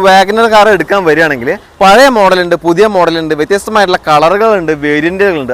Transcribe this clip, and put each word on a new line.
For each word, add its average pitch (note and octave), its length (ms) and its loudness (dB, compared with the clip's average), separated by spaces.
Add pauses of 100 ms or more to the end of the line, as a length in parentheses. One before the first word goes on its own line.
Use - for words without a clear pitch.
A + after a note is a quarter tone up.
WagonR G3 480 2
കാർ G#3 220 4
എടുക്കാൻ F#3+ 340 -2
വരികയാണെങ്കിൽ D3 400 0 (320)
പഴയ G#3 260 4 (100)
മോഡലുണ്ട്, F#3 380 0 (100)
പുതിയ F3 200 2 (100)
മോഡലുണ്ട്, E3 460 -2
വ്യത്യസ്തമായിട്ടുള്ള G3 640 -2
കളറുകളുണ്ട്, E3+ 680 0 (120)
വേരിയന്റുകളുണ്ട്. D#3 680 -2